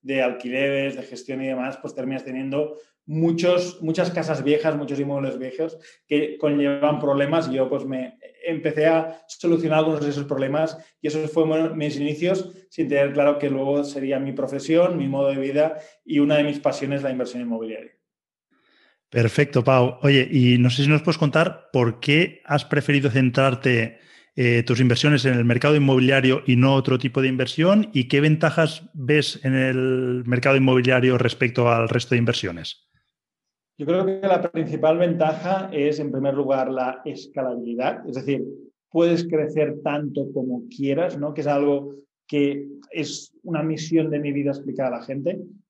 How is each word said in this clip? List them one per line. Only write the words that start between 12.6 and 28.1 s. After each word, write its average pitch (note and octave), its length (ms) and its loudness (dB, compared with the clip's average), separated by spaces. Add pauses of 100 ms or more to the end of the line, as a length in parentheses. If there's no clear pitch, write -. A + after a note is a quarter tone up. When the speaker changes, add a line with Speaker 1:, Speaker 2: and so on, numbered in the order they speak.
Speaker 1:
sin D3 200 -4
tener C#3 240 2
claro C#3+ 260 2
que D3 100 -2
luego C#3 360 -2
sería C3+ 340 -4
mi C#3 140 -6
profesión, D#3+ 640 0
mi C3+ 100 -2
modo C#3 220 0
de C#3 80 -2
vida C#3+ 400 0 (260)
y D3+ 160 0
una C#3+ 160 4
de D3 80 4
mis C#3+ 160 -2
pasiones, C#3 440 -2
la C3+ 80 -2
inversión B2 300 -6
inmobiliaria. A2+ 500 -8 (1160)
Speaker 2:
Perfecto, A#2+ 540 2
Pau. B2+ 380 4
Oye, C#3 280 4
y B2 280 4
no B2 120 6
sé B2 140 0
si C#3 60 4
nos D3+ 140 4
puedes E3+ 140 0
contar D#3+ 540 0
por B2 300 0
qué D3+ 420 2
has D3 220 0
preferido C#3+ 440 0
centrarte B2 880 2 (380)
eh, A#2+ 260 2
tus A#2 160 0
inversiones C3 460 4
en C3 80 4
el A#2+ 100 2
mercado B2 320 4
inmobiliario C3 680 4
y B2+ 100 4
no C3+ 200 6
otro C3 220 2
tipo C3 240 -2
de C3+ 60 0
inversión? D#3+ 640 2
¿Y B2+ 160 0
qué C#3+ 140 2